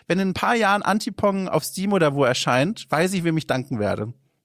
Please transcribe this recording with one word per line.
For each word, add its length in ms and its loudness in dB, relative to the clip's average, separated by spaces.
wenn 120 0
in 120 0
ein 40 -4
paar 200 0
Jahren 280 2
Anti-Pong 640 -2
auf 160 0
Steam 280 -4
oder 220 4
wo 100 2
erscheint, 640 0
weiß 240 0
ich, 100 -2
wem 120 0
ich 100 -2
danken 320 -2
werde. 340 -2